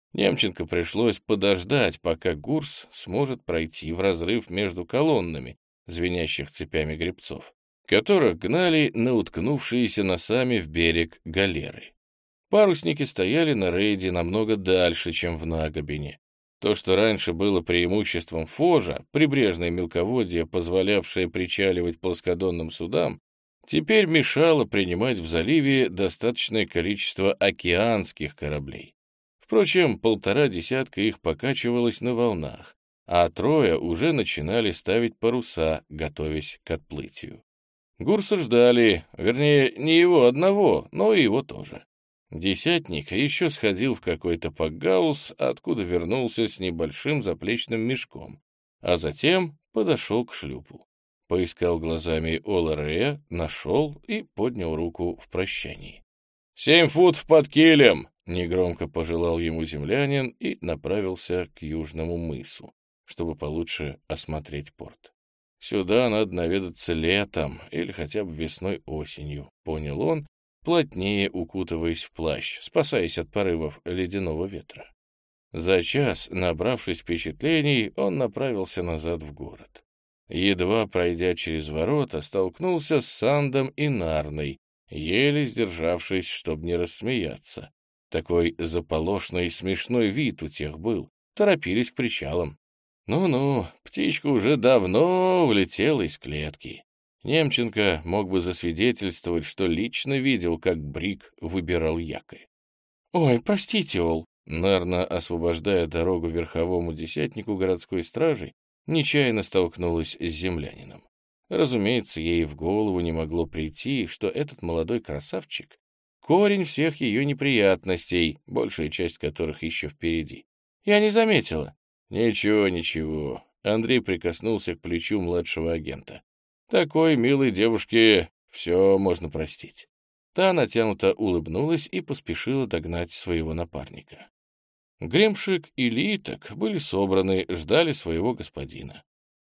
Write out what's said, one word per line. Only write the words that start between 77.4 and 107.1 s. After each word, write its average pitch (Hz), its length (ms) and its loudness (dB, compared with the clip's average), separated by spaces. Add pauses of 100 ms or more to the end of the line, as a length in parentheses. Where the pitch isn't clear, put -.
он 190 220 0
направился 110 640 -4
назад 82 400 -4
в 73 100 -14
город. 64 500 -16 (460)
Едва 95 580 2
пройдя 87 480 0
через 78 360 -6
ворота, 87 500 -2
столкнулся 147 800 -2
с 120 60 -6
Сандом 135 640 0
и 147 200 -2
Нарной, 76 680 -2 (320)
еле 131 560 0
сдержавшись, 90 800 -2
чтоб 78 340 -6
не 87 160 -2
рассмеяться. 87 920 -6 (400)
Такой 85 480 0
заполошный 85 880 -4
и 82 40 -4
смешной 104 580 -2
вид 113 340 -4
у 78 60 -8
тех 73 300 -10
был, 95 300 -4 (260)
торопились 135 560 2
к - 40 -20
причалам. 82 640 -4 (480)
Ну-ну, 135 640 0 (160)
птичка - 420 -4
уже 131 320 4
давно 151 880 4
улетела 107 560 2
из 76 160 -4
клетки. - 640 -10 (400)
Немченко 113 800 2
мог 92 260 -2
бы 92 100 2
засвидетельствовать, 87 1040 -2
что - 220 -4
лично 120 520 -2
видел, 92 400 0
как 87 200 0
Брик 76 640 -8
выбирал 82 580 -2
якорь. - 480 -12 (640)
«Ой, 135 280 4
простите, 117 600 -2
Ол», 82 240 0 (220)
Нарна, 90 580 0
освобождая 85 800 0
дорогу 85 420 0
верховому 85 640 -2
десятнику 80 640 -4